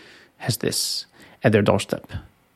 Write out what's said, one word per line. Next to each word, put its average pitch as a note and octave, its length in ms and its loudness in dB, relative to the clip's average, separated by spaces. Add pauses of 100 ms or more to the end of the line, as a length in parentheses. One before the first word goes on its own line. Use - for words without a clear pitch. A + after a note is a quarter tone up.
(380)
has - 200 -4
this - 480 -4 (380)
at A2 80 4
their G#2 100 6
doorstep, - 500 0 (440)